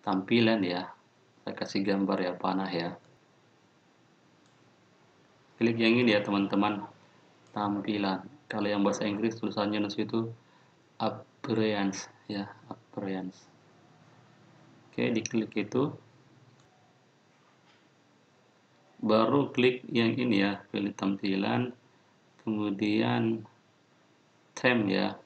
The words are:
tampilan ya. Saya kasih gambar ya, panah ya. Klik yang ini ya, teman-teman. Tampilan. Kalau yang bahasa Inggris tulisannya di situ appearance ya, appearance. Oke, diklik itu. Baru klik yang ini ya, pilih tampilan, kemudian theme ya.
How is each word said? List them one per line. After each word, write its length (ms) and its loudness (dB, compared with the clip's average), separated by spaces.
tampilan 640 2
ya. 240 -4
Saya 80 -8
kasih 320 -4
gambar 320 0
ya, 160 -2
panah 400 -2
ya. 240 -4
Klik 160 2
yang 240 4
ini 160 6
ya, 80 2
teman-teman. 560 2
Tampilan. 720 -2
Kalau 240 -2
yang 80 0
bahasa 240 2
Inggris 320 -2
tulisannya 480 -2
di 80 -6
situ 400 -2
appearance 1120 -2
ya, 240 -6
appearance. 640 -8
Oke, 240 -2
diklik 480 -2
itu. 320 -2
Baru 480 4
klik 400 2
yang 240 4
ini 240 2
ya, 320 -2
pilih 240 -4
tampilan, 800 -2
kemudian 960 0
theme 320 2
ya. 380 0